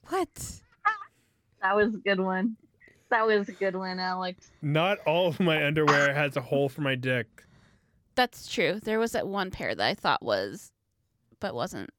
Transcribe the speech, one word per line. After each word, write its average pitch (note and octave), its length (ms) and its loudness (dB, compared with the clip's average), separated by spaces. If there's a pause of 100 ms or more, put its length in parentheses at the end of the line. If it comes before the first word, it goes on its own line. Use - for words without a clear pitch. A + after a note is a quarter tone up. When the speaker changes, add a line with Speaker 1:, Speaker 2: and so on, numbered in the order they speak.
Speaker 1:
What? - 540 -6 (1000)
Speaker 2:
That G3 160 2
was G#3+ 180 4
a - 20 -8
good G3 220 0
one. F#3 380 0 (520)
That A3+ 160 4
was G#3+ 220 4
a G3+ 60 -12
good F#3+ 240 -2
one, F#3 220 -6
Alex. F#3 520 -6 (100)
Speaker 3:
Not D#3+ 440 2
all F3 220 4
of D3 120 -2
my D#3 260 4
underwear C#3+ 480 4
has C#3+ 220 0
a C#3 60 0
hole C#3 260 0
for C3 140 -6
my C3+ 140 0
dick. B2+ 500 -4 (680)
Speaker 1:
That's - 360 -2
true. G3 320 0
There A3 160 -2
was A3+ 140 -2
that - 140 -2
one G3 220 -4
pair - 240 -6
that G#2 120 0
I D3 80 2
thought E3+ 280 -2
was, G2+ 520 -4 (680)
but F#3 160 -6
wasn't. A2 440 -8